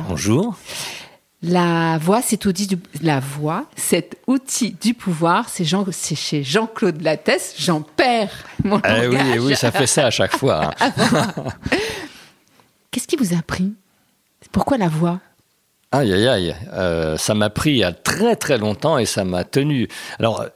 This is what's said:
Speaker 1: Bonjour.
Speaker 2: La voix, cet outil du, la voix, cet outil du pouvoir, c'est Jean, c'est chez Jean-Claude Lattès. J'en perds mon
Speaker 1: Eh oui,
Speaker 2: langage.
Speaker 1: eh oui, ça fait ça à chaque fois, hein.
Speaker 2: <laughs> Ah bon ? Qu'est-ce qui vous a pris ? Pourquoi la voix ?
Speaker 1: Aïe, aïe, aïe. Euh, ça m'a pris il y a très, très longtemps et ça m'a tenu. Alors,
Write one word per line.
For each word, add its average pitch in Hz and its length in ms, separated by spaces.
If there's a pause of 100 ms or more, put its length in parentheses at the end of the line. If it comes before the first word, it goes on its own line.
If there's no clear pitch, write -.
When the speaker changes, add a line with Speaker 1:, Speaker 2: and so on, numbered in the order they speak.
Speaker 1:
Bonjour. 165 480 (880)
Speaker 2:
La 170 560
voix, 190 240
cet - 220
outil 196 220
du, 190 100 (240)
la 151 200
voix, 151 460 (100)
cet - 400 (100)
outil 254 440 (100)
du 233 140
pouvoir, 175 540
c'est - 140
Jean, 180 280
c'est - 240
chez 143 280
Jean-Claude 175 580
Lattès. 156 580
J'en 156 220
perds 233 640 (220)
mon 202 180
Speaker 1:
Eh 110 240
oui, 123 80
Speaker 2:
langage. 127 200
Speaker 1:
eh 117 40
oui, 135 160
ça 120 160
fait 123 160
ça 139 200
à - 20
chaque 98 260
fois, 87 300
hein. 76 100
Speaker 2:
<laughs> - 60
Ah 226 560
bon ? 147 80 (1500)
Qu'est-ce - 160
qui - 80
vous 214 180
a 170 80
pris ? 190 320 (800)
Pourquoi 254 260
la 196 100
voix ? 170 320 (720)
Speaker 1:
Aïe, 127 220
aïe, 104 140
aïe. 92 280 (180)
Euh, 82 440
ça - 160
m'a 107 160
pris 151 220
il 139 60
y 107 60
a 87 80
très, 196 440
très 139 220
longtemps 107 400
et 113 80
ça 101 180
m'a 90 200
tenu. 135 440 (320)
Alors, 113 260 (100)